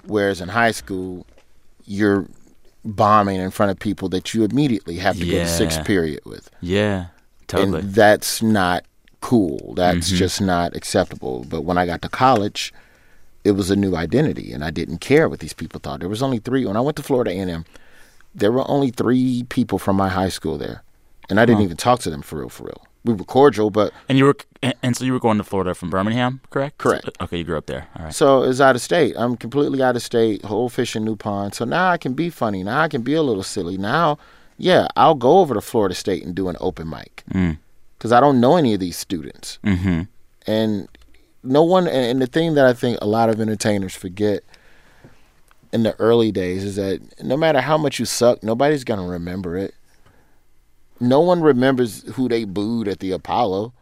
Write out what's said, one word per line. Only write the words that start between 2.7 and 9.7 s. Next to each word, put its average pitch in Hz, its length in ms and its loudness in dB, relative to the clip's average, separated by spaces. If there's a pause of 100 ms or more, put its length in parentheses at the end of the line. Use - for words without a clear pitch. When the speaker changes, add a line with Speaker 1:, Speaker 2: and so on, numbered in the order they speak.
Speaker 1:
bombing 104 540 2
in 92 120 -4
front 101 200 0
of 92 80 -6
people 98 300 -4
that 92 240 -4
you 110 100 2
immediately 110 540 0
have 87 200 0
to 85 80 -4
go 85 140 -2
to 85 80 -2
sixth 82 320 0
Speaker 2:
Yeah. 76 40 -6
Speaker 1:
period 82 420 0
with. 52 240 -18 (120)
Speaker 2:
Yeah, 95 460 -2 (400)
totally. 92 340 0
Speaker 1:
And 98 120 -8
that's 104 480 4
not 95 420 2 (460)
cool. 69 460 0